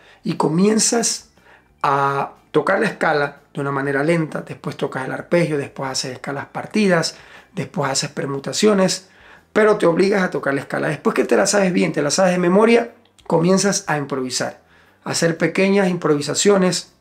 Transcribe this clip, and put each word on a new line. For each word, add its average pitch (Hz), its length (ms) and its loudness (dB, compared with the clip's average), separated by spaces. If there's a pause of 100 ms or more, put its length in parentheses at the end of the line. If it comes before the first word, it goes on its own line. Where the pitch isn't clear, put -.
(240)
y - 120 -4
comienzas 208 920 0 (520)
a 139 520 0 (180)
tocar 156 300 2
la 214 60 0
escala 147 500 -2 (140)
de 147 100 -8
una 143 100 -4
manera 139 320 -2
lenta, 160 380 -2
después - 340 -12
tocas 135 300 -6
el 131 60 -8
arpegio, 156 460 -2
después 135 320 -8
haces 135 220 -8
escalas 139 360 -10
partidas, 175 680 0 (400)
después 139 340 -4
haces 139 220 -4
permutaciones, 175 1000 0 (440)
pero 214 240 4
te - 100 0
obligas 190 340 2
a 185 80 0
tocar 143 240 -4
la 139 80 -4
escala. 143 280 -6
Después 156 260 -2
que 254 80 2
te 233 140 2
la 202 100 4
sabes 196 260 2
bien, 180 200 0
te 156 100 -2
la 143 80 -2
sabes 185 220 2
de 180 60 0
memoria, 214 520 4 (360)
comienzas 185 600 2
a 151 100 -2
improvisar, 131 640 -6 (420)
a - 60 -8
hacer 165 260 0
pequeñas 190 540 2
improvisaciones 175 1120 0